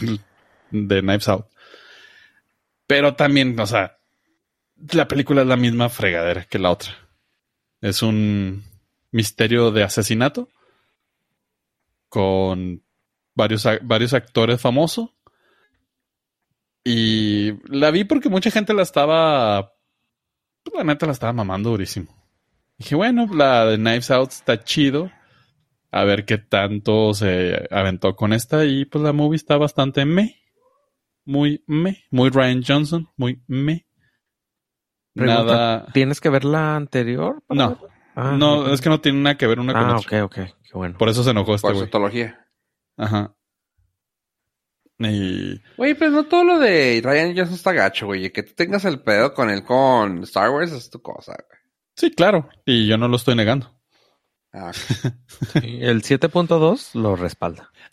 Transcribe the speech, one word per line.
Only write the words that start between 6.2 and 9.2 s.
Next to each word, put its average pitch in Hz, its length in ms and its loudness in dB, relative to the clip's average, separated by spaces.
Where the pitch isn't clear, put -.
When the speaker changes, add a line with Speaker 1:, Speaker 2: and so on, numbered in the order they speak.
Speaker 1:
que - 140 -8
la 92 120 2
otra. - 220 -4
Es 101 220 -4
un 104 640 -2
misterio 113 600 0